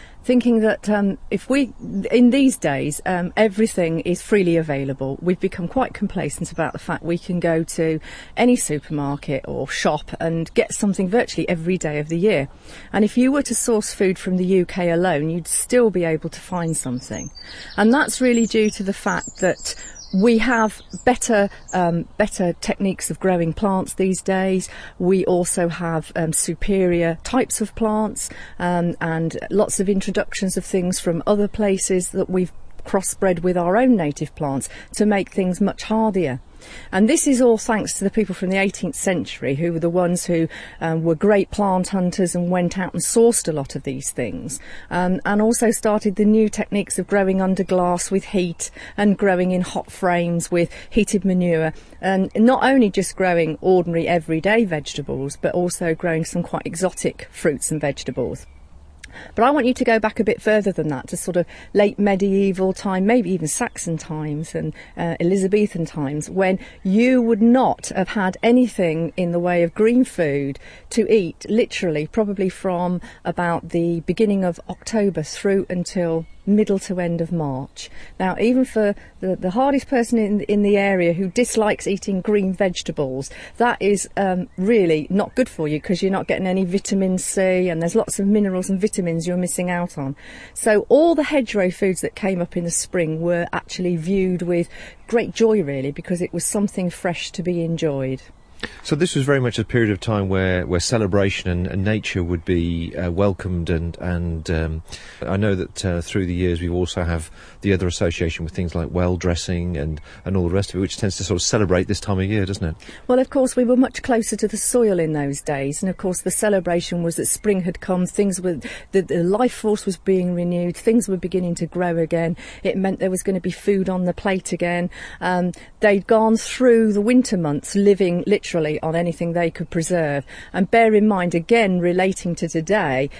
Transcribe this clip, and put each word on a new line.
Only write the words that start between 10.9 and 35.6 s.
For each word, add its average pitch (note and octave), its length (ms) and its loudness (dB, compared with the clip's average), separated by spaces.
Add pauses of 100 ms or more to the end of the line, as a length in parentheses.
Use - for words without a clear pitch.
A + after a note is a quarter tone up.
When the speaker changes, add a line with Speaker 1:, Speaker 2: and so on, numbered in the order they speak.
Speaker 1:
virtually F3 400 0
every F3 300 -2
day D3+ 220 -2
of D3+ 100 -4
the E3 80 -2
year. E3+ 300 2 (440)
And G#3 140 4
if G#3 140 0
you B3+ 120 6
were C#4+ 120 2
to B3 100 -4
source A3 400 0
food F#3+ 240 2
from F#3 200 -2
the F#3 80 0
U F3+ 200 4
K F3 240 -2
alone, E3 400 2
you'd E3 180 -4
still A#3+ 440 2
be F3+ 120 0
able D#3+ 280 -2
to - 80 -16
find E3+ 360 -4
something. B2 540 -6 (480)
And A3 160 6
that's - 260 0
really A#3 280 4
due G#3+ 240 2
to - 100 -6
the G3 120 -2
fact - 480 -4
that - 340 -2 (380)
we A3 240 6
have A3 440 2 (220)
better, G#3+ 460 2 (240)
um, E3+ 340 0 (100)
better F#3+ 440 0
techniques - 500 -2
of D#3+ 80 -8
growing E3+ 340 2
plants F#3+ 400 -2
these F#3+ 280 0
days. F#3+ 480 0 (280)
We F#3 280 2
also F3 420 2
have, E3 480 -4
um, E3 160 -2
superior F3 920 0
types - 360 -2
of G#3+ 160 -4
plants, G#3+ 540 -2 (280)
um, F3 440 0
and E3 360 -2 (140)
lots - 280 2
of F#3+ 100 0
introductions F#3+ 680 -2
of F#3 60 -4
things F3+ 360 -2
from E3+ 280 -2
other G3+ 220 2
places F#3+ 600 0
that F#3+ 200 -2
we've F#3 240 0 (320)
crossbred F#3+ 560 0
with F3+ 160 0
our F3 180 2
own B3+ 200 6
native D3+ 400 -2
plants C3+ 340 -4 (240)
to G#3 140 2
make G3+ 240 0
things F#3 280 -2
much G3 240 0